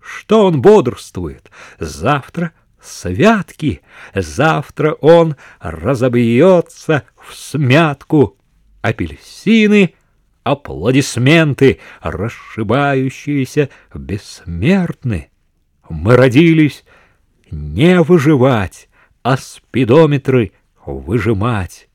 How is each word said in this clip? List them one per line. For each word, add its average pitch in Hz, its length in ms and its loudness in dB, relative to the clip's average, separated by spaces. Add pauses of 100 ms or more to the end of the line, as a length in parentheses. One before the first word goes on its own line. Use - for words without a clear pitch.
Что - 460 0
он 160 140 0
бодрствует? 120 880 0 (280)
Завтра 123 720 -6 (280)
святки, 147 1000 -4 (320)
завтра 143 800 -2
он 160 420 4 (240)
разобьется 120 1400 0 (120)
в - 180 -20
смятку. 147 1000 0 (460)
Апельсины, 202 1120 0 (480)
аплодисменты, 131 1400 0 (220)
расшибающиеся 131 1700 -6 (260)
бессмертны. 98 1400 -6 (580)
Мы 82 280 0
родились 147 680 2 (680)
не 87 500 0
выживать, 135 880 0 (340)
а 131 140 0
спидометры 135 1160 0 (340)
выжимать. 98 1080 -6